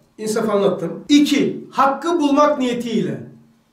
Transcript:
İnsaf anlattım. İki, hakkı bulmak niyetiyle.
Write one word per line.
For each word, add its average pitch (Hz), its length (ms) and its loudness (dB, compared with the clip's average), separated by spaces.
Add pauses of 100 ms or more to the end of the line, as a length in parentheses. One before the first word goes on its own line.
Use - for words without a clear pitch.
(180)
İnsaf 220 320 -2
anlattım. 190 580 -2
İki, 285 640 2
hakkı 285 500 0
bulmak 285 380 2
niyetiyle. 233 640 -4 (520)